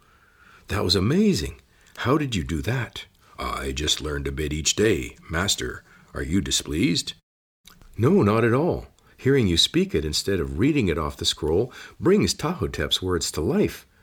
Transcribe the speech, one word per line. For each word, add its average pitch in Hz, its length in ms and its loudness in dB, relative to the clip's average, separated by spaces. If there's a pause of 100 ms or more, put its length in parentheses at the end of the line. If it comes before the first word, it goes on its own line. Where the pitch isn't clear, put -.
(680)
"That 104 160 -2
was 98 120 2
amazing. 135 680 2 (380)
How 131 180 2
did 139 180 -2
you 82 80 0
do 73 200 -4
that?" 117 420 -6 (340)
"I - 320 -6
just 73 300 -4
learned 71 260 -4
a 69 60 -4
bit 73 180 -4
each 78 240 -2
day. 95 400 2 (140)
Master, 95 560 -4 (280)
are 67 100 -6
you 85 180 0
displeased?" 82 720 -2 (840)
"No, 156 240 6
not 110 220 4
at 113 100 4
all. 135 340 0 (300)
Hearing 127 300 4
you 85 80 2
speak - 400 0
it 73 80 0
instead 85 380 -2
of 69 180 -4
reading 131 300 2
it 76 80 0
off 76 180 -4
the - 100 -6
scroll 82 460 0 (300)
brings 196 320 4
Tahotep's 107 680 -4
words 90 300 -2
to 76 100 -4
life. 143 460 0 (160)